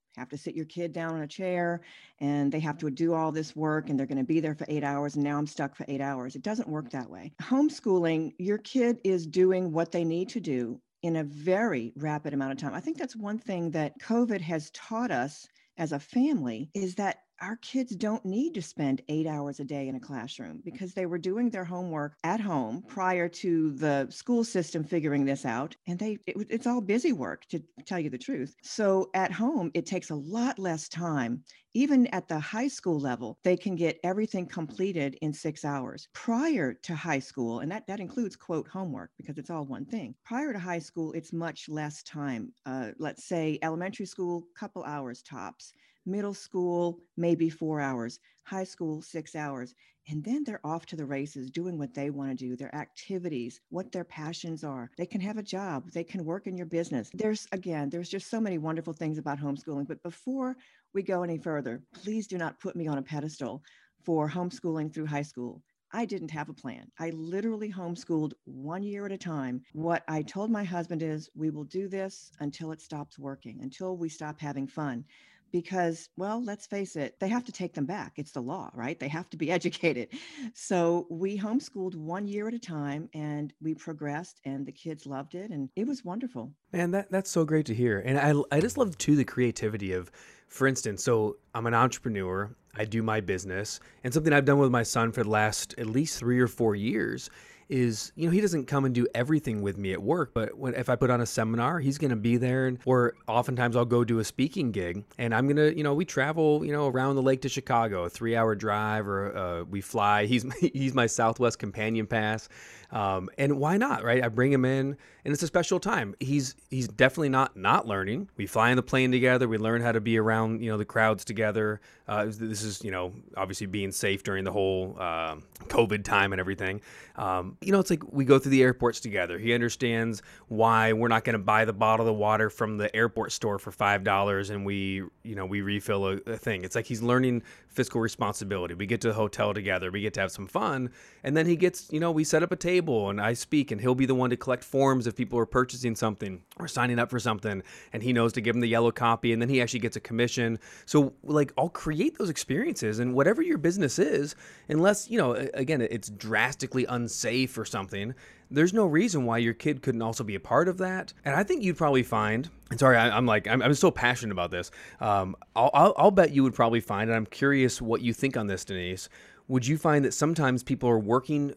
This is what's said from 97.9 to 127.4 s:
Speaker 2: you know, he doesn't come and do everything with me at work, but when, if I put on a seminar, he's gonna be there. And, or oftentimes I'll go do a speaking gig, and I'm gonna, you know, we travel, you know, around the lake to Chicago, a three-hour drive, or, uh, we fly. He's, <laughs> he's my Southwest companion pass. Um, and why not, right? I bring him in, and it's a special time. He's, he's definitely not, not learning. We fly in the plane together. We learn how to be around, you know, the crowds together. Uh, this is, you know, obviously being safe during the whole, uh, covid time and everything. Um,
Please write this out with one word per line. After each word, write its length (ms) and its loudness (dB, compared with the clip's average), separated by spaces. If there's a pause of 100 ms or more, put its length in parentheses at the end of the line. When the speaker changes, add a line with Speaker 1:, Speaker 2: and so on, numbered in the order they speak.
Speaker 2:
you 80 -2
know, 60 2
he 100 4
doesn't 240 2
come 180 2
and 100 2
do 220 4
everything 460 2
with 160 -2
me 160 -2
at 80 -4
work, 320 0
but 240 -2
when, 160 -4
if 160 -2
I 80 2
put 120 4
on 120 4
a 40 0
seminar, 540 0
he's 180 0
gonna 200 2
be 180 4
there. 320 2
And, 180 -2
or 280 6 (160)
oftentimes 480 2
I'll 80 6
go 180 6
do 160 4
a 60 0
speaking 480 0
gig, 320 -4 (120)
and 160 0
I'm 140 4
gonna, 220 6
you 140 0
know, 100 2
we 100 2
travel, 640 2
you 80 -2
know, 140 2
around 280 2
the 60 4
lake 220 4
to 60 -2
Chicago, 540 2
a 60 -2
three-hour 460 2
drive, 520 0
or, 300 -2
uh, 260 -2
we 160 -6
fly. 460 4
He's, 280 2
<laughs> 60 -12
he's 340 2
my 140 4
Southwest 520 2
companion 480 -2
pass. 420 0 (420)
Um, 460 0
and 200 2
why 200 2
not, 260 0
right? 180 4
I 60 2
bring 240 4
him 140 6
in, 320 0 (260)
and 100 -2
it's 100 -2
a 40 -2
special 320 2
time. 400 -2
He's, 360 0 (140)
he's 200 -2
definitely 400 4
not, 260 2
not 320 4
learning. 480 -2
We 120 -4
fly 240 4
in 40 4
the 80 4
plane 300 2
together. 340 4
We 100 0
learn 240 0
how 120 2
to 80 2
be 160 4
around, 440 2
you 80 -2
know, 80 0
the 60 -2
crowds 400 2
together. 560 0 (260)
Uh, 200 0
this 380 -6
is, 200 -6
you 80 -8
know, 220 -4 (240)
obviously 280 -4
being 280 -4
safe 300 -2
during 200 -2
the 80 -2
whole, 480 0
uh, 380 -4 (300)
covid 360 2
time 300 4
and 80 0
everything. 400 -4 (340)
Um, 460 -2